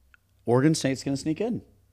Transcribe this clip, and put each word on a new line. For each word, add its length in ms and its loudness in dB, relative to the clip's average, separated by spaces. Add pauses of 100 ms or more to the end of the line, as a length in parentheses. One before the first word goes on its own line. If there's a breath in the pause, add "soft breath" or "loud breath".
(460)
Oregon 280 4
State's 300 -2
gonna 120 -2
sneak 240 -4
in. 220 -4 (300)